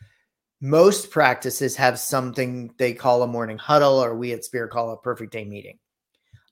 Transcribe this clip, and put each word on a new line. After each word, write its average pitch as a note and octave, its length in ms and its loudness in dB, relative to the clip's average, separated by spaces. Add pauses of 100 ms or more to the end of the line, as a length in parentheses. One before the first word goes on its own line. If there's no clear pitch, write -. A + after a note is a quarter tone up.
(600)
Most E3+ 500 4
practices C3 640 0
have B2+ 200 2
something B2 800 -6
they B2 160 0
call B2 300 2
a A#2+ 40 -2
morning A#2 300 -6
huddle, C#3+ 460 4
or A#2 140 -2
we A#2+ 160 -6
at A2+ 100 -10
Spear A#2 240 -6
call A#2 240 -6
a A2 60 -12
perfect A2+ 340 -8
day A2 140 -10
meeting. G2+ 340 -16 (720)